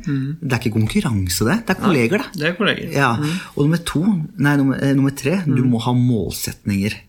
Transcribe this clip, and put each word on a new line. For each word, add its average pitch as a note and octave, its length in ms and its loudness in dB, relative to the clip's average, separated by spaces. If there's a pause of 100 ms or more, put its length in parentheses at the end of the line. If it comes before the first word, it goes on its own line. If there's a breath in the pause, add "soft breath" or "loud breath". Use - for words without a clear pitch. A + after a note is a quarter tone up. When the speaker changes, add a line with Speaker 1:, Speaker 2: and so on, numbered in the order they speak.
Speaker 1:
Mm. C#3 340 -4
Speaker 2:
Det C#3 120 -4
er A2+ 60 2
ikke A2 140 -4
konkurranse A2 720 0
det, F#3+ 220 0
det F#3+ 100 0
er - 40 -8
Speaker 1:
Nei, - 60 0
Speaker 2:
kolleger C#3 300 2
det. - 160 -6
Speaker 1:
det D3+ 160 -2
er F3+ 80 -2
kolleger. - 340 -2
Speaker 2:
Ja. C3+ 240 2
Speaker 1:
Mm. D3 140 -2 (260 loud breath)
Speaker 2:
Og D3 80 0
nummer D#3+ 220 2
to, - 160 -2 (360)
nei, C#3+ 200 4
nummer, C3+ 260 2
eh, C#3 120 2
nummer C3+ 200 2
tre, F#3 300 -2
du B2 180 2
Speaker 1:
Mm. B2+ 60 4
Speaker 2:
må A#2 120 2
ha B2 120 0
målsetninger. G#2+ 1000 0 (160)